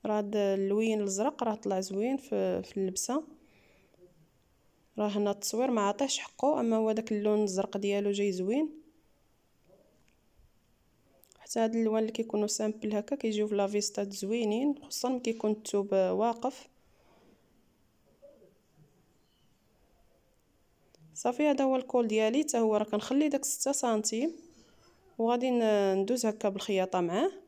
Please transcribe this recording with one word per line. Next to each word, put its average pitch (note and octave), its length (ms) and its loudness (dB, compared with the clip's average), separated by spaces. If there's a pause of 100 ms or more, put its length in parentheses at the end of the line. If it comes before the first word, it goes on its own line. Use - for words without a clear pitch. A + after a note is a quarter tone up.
راه G#3+ 120 0
هاد G#3 180 -4
اللوين G3+ 640 2
الازرق G#3 440 -2
راه A3 100 -2
طلع G3 260 -4
زوين G3+ 360 -2
في، F#3+ 460 -2
في - 140 -10
اللبسه، G3+ 480 -4 (1700)
راه G#3 100 0
هنا G3+ 220 0
التصوير A3 400 -2
ما A3+ 120 2
عطيهش G3+ 360 0
حقه، C#4 420 0
اما A3+ 160 2
هو A3 160 2
داك A3 200 -2
اللون G#3 260 2
الازرق G3 380 0
ديالو G3+ 340 0
جاي G3+ 220 0
زوين. A3+ 480 -2 (2500)
حتى - 220 -6
هاد A3+ 160 2
اللوان A3 260 2
اللي A3 100 -2
كيكونوا A3 340 0
سامبل G#3+ 480 -2
هكا G#3+ 220 -2
كيجيو G#3+ 300 0
في G#3+ 80 -2
لافيستا G3+ 500 0
زوينين، A3 760 0
خصوصا - 260 -4
ملي B3+ 120 0
كيكون A3+ 300 0
الثوب G3+ 420 -2
واقف. G#3+ 760 0 (4000)
صافي، B3 320 -2
هذا C#4 180 2
هو C4 120 2
الكول B3+ 320 0
ديالي، A3 340 2
حتى C#4 160 0
هو A3 180 4
راه G#3+ 80 2
كنخلي C4 440 0
داك C#4 160 0
ستة - 280 -2
سنتيم، A#3 640 0 (840)
وغادي A#3+ 320 2
ن-، G#3 440 4
ندوز A3+ 320 2
هكا G#3+ 220 0
بالخياطه F#3+ 520 0
معاه F#3+ 300 2 (180)